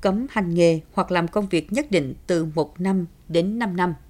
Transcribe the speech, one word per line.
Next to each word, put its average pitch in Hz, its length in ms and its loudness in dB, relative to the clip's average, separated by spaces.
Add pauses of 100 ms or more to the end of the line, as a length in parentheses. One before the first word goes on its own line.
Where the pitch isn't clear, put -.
cấm 208 280 0
hành 175 260 -2
nghề 165 240 4 (140)
hoặc 185 180 -2
làm 185 160 2
công 202 200 -2
việc 165 240 -2
nhất 277 200 -2
định 143 220 0 (140)
từ 170 180 0
một 156 360 -4
năm 190 240 0 (240)
đến 180 300 0
năm 208 160 -2
năm. 175 180 0 (160)